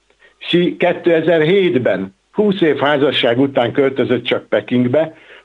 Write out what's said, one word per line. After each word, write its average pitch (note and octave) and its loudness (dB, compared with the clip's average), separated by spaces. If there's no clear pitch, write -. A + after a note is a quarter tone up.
Xi F3 -2
kétezer-hétben, E3 0
húsz G3+ 0
év D#3 2
házasság C3 0
után C3 0
költözött B2+ 0
csak - -4
Pekingbe, B2 0